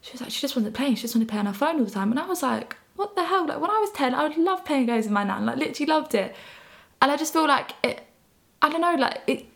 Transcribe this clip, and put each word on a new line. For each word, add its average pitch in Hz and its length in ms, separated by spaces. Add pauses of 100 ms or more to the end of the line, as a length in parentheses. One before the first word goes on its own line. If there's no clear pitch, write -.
She - 120
was 247 100
like, - 80
she - 100
just 277 160
wasn't 220 180
playing. 269 220
She - 60
just 233 120
wanted 226 140
to - 40
play 208 80
on 202 60
her 202 80
phone 311 240
all 254 60
the 196 60
time. 196 200
And 247 80
I 330 80
was 359 160
like, 233 340 (200)
what 403 180
the 359 100
hell? 349 220
Like, - 140
when 339 100
I 427 80
was 415 140
ten, 254 220
I 285 120
would 311 120
love 370 260
playing 269 220
games 226 180
with 208 80
my 202 120
nan. 202 220
Like, 233 120
literally 302 320
loved 311 240
it. 190 200 (680)
And 269 80
I 285 80
just 311 160
feel 320 120
like 277 260 (100)
it, - 200 (600)
I 302 80
don't 330 100
know, 349 140
like, 277 320
it - 300